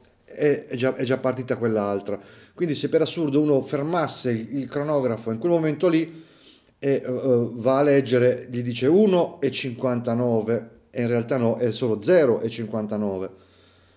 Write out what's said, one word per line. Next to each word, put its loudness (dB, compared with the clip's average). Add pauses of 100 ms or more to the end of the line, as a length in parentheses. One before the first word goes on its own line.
(260)
È, -2
è -10
già, 0
è -4
già 0
partita -4
quell'altra. -2 (340)
Quindi -4
se -4
per 2
assurdo 0
uno 2
fermasse -4
il, -4
il -6
cronografo -2
in -4
quel 0
momento 2
lì 0 (540)
e, -2
eh, 2
eh, 2
va 2
a 4
leggere, 4
gli -6
dice -2
uno 4
e 2
cinquantanove -2 (140)
e -6
in 0
realtà 0
no, 2
è 0
solo -2
zero 4
e -2
cinquantanove. -4 (680)